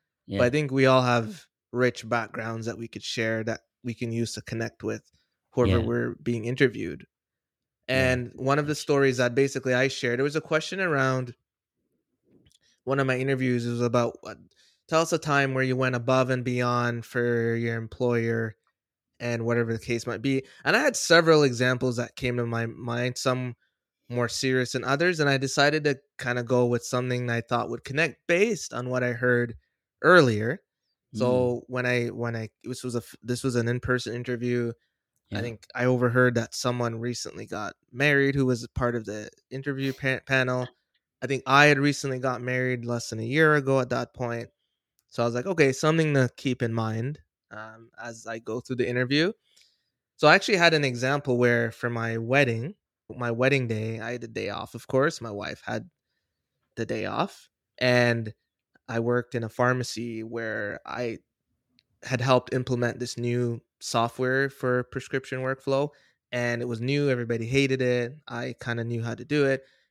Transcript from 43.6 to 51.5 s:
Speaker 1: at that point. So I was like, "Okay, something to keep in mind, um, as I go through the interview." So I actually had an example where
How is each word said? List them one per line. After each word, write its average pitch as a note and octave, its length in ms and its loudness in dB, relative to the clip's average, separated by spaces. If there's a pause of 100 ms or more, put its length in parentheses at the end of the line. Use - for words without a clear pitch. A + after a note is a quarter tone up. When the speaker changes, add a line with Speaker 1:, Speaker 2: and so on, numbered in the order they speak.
Speaker 1:
at B2 100 -2
that A#2+ 240 -4
point. A#2 360 -6 (580)
So - 140 -4
I A#2 40 2
was A#2 80 -2
like, B2 120 -4
"Okay, D#3+ 260 4
something D#3 420 2
to B2+ 220 4
keep B2+ 260 -4
in A2+ 120 -2
mind, A2+ 460 -4 (320)
um, A2 460 -18
as A#2 280 -14
I A2+ 140 -8
go A2+ 200 -6
through B2+ 160 -8
the A#2+ 120 0
interview." C3 440 2 (840)
So D3+ 120 6
I D#3 80 10
actually G3 220 2
had E3+ 160 6
an D3 100 2
example C3 540 0
where A#2 340 4